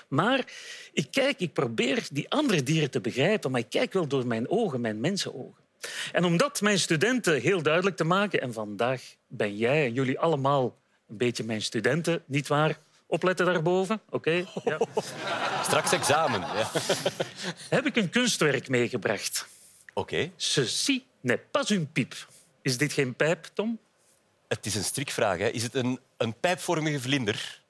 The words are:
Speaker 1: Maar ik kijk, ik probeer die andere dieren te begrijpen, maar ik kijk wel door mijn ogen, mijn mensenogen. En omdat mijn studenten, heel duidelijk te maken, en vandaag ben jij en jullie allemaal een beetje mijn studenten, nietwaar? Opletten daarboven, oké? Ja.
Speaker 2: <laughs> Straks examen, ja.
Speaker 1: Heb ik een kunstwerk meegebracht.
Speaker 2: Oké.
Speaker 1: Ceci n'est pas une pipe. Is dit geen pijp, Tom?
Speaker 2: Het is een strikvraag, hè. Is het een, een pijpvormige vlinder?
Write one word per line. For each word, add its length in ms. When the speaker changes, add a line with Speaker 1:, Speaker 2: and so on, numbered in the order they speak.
Speaker 1:
Maar 360
ik 180
kijk, 300
ik 120
probeer 600
die 180
andere 320
dieren 280
te 100
begrijpen, 500
maar 100
ik 100
kijk 220
wel 140
door 200
mijn 220
ogen, 320
mijn 200
mensenogen. 640
En 120
omdat 360
mijn 180
studenten, 640
heel 220
duidelijk 340
te 80
maken, 360
en 120
vandaag 500
ben 300
jij 280
en 80
jullie 260
allemaal 600
een 80
beetje 280
mijn 180
studenten, 640
nietwaar? 520
Opletten 400
daarboven, 540
oké? 360
Ja. 140
Speaker 2:
<laughs> 440
Straks 240
examen, 480
ja. 300
Speaker 1:
Heb 180
ik 100
een 140
kunstwerk 580
meegebracht. 800
Speaker 2:
Oké. 420
Speaker 1:
Ceci 680
n'est 300
pas 200
une 160
pipe. 300
Is 160
dit 140
geen 220
pijp, 400
Tom? 240
Speaker 2:
Het 180
is 80
een 100
strikvraag, 540
hè. 100
Is 140
het 120
een, 260
een 240
pijpvormige 600
vlinder? 680